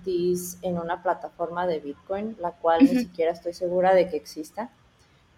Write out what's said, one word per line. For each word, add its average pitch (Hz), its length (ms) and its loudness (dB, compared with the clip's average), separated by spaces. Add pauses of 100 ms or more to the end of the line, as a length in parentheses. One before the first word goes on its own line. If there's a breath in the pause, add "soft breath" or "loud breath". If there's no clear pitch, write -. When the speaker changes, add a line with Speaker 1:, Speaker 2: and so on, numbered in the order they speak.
Speaker 1:
Ts 180 580 -2
en 180 160 -2
una 170 240 -4
plataforma 170 640 -4
de 165 140 0
Bitcoin, 196 600 -8
la 175 120 -4
cual 165 340 2
ni 269 60 6
Speaker 2:
Ujú. 254 80 2
Speaker 1:
siquiera 170 320 -2
estoy 175 220 -6
segura 180 420 2
de 175 140 4
que 156 80 -4
exista. - 520 -12 (680 soft breath)